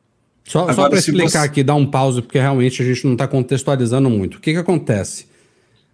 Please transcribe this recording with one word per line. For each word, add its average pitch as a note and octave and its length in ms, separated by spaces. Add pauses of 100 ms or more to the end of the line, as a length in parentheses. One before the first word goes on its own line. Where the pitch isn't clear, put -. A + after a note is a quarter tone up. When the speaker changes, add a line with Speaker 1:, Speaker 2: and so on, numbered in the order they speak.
(440)
Speaker 1:
Só, E3 220
só E3 60
Speaker 2:
Agora, - 180
Speaker 1:
pra F#3+ 120
Speaker 2:
se D#3+ 100
Speaker 1:
explicar E3 180
Speaker 2:
você E3 80
Speaker 1:
aqui, C#3+ 260
dar D3 120
um C#3+ 100
pause, C3+ 340
porque B2 200
realmente C3 420
a B2 40
gente B2 200
não B2+ 100
tá C3+ 120
contextualizando C3 840
muito. G2 260
O - 60
que D#3 100
que E3 60
acontece? D3+ 680 (680)